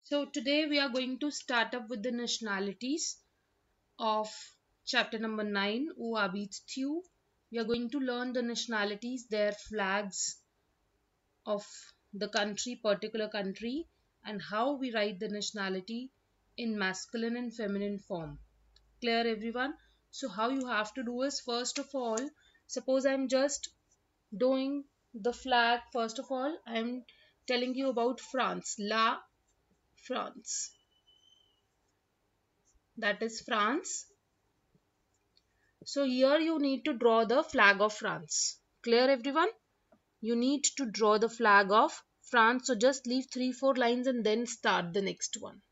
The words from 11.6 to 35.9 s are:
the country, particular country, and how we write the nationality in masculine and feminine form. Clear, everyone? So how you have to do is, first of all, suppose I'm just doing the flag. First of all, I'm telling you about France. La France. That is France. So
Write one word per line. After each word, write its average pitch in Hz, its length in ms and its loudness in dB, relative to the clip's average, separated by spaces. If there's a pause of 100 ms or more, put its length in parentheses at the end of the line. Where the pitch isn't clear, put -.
the 202 140 -6
country, 214 560 -2
particular 214 460 0
country, 214 580 -4 (380)
and 208 160 -6
how 214 320 0
we 254 200 -4
write 208 280 -2
the 214 80 -4
nationality 202 800 -6 (460)
in 226 200 -4
masculine 226 600 -2
and 233 180 -8
feminine 202 440 -4
form. 160 400 -8 (600)
Clear, 233 260 0
everyone? 233 480 -2 (380)
So - 160 -8
how 214 220 0
you 269 180 -2
have 214 280 -2
to 262 80 -6
do 240 180 -4
is, 277 180 -2
first 247 400 -4
of 277 140 -8
all, 247 360 -2 (380)
suppose 262 380 0
I'm 269 240 2
just 269 400 0 (680)
doing 262 480 2 (300)
the 233 180 -2
flag. 240 480 2 (140)
First 226 260 -4
of 254 100 -10
all, 269 280 -2 (100)
I'm 233 380 -4 (420)
telling 254 260 0
you 269 140 0
about 240 320 0
France. 185 580 -2
La 220 440 0 (840)
France. - 680 -6 (2250)
That 208 260 0
is 226 180 -6
France. 240 640 0 (1800)
So 285 180 0